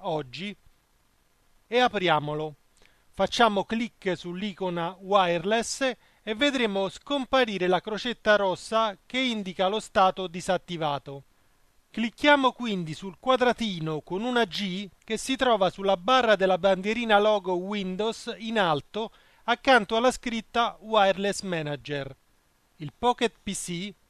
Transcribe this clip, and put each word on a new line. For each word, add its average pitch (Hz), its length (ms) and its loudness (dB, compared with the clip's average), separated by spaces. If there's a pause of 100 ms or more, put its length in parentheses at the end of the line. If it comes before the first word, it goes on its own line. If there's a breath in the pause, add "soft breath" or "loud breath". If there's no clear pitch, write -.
oggi 156 480 -6 (1120)
e 240 120 0
apriamolo. 156 760 0 (600 soft breath)
Facciamo 220 480 2
clic 214 540 -4
sull'icona 180 800 -6
wireless 202 960 0 (300 soft breath)
e 220 120 -6
vedremo 220 540 0
scomparire 233 800 0
la 180 120 2
crocetta 214 580 0
rossa 202 680 -2
che 254 140 -6
indica 202 480 -2
lo 214 120 0
stato 190 460 2
disattivato. 160 960 -6 (680)
Clicchiamo 262 640 2
quindi 185 420 -6
sul 190 240 -14
quadratino 208 840 0
con 190 220 -6
una 240 220 2
G 185 440 -6 (140)
che 220 140 -6
si - 180 -4
trova 214 340 2
sulla 196 260 0
barra 220 400 4
della 185 220 2
bandierina 202 640 2
logo 202 340 2
Windows 196 840 -6
in 226 180 -4
alto 185 540 0 (320 soft breath)
accanto 233 520 4
alla 240 140 4
scritta 233 680 -4
Wireless 196 640 2
Manager. 143 760 -6 (600)
Il 151 200 -10
Pocket 240 460 0
P 202 100 -8
C 175 400 -8 (160)